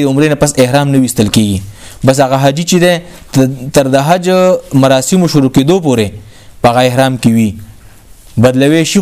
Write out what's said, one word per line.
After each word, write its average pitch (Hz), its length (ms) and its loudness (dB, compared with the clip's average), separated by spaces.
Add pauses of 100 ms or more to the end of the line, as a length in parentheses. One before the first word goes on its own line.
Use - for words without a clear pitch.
د - 60 0
عمرې 143 180 0
نه 151 60 -2
پس 143 240 -2
احرام 139 320 0
نه 139 80 2
ویستل 120 280 0
کیږي، 101 340 -2 (460)
بس 131 140 2
هغه 131 160 0
حاجي 139 280 0
چې 180 200 0
دی 175 100 2 (380)
ت-، 131 420 -2
تر 135 140 2
د 131 80 0 (120)
حج 180 220 0 (520)
مراسمو 135 520 2
شروع 135 220 2
کېدو 151 300 2
پورې 113 220 0 (540)
په 123 60 2
هغه 120 120 2 (100)
احرام 131 320 0
کې 117 140 2
وي، 113 140 0 (920)
بدلوی 139 400 2
شي 202 180 -2